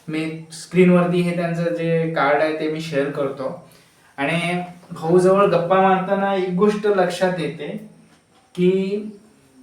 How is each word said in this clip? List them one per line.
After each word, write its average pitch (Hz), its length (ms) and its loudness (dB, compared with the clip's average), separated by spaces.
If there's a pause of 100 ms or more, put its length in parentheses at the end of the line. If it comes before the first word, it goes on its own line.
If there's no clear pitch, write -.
मी 160 440 -6
स्क्रीनवरती 175 720 4
हे 170 140 0
त्यांचं 170 280 -4
जे 165 500 -2
कार्ड 147 280 2
आहे 156 180 0
ते 156 120 -2
मी 160 100 -6
शेअर 143 300 -2
करतो. 135 580 -6 (480)
आणि 170 460 -2 (280)
भाऊजवळ 180 540 4
गप्पा 175 360 2
मारताना 196 540 0
एक 185 140 -2
गोष्ट 208 380 0
लक्षात 185 520 0
येते 151 500 -8 (640)
की 190 420 0 (640)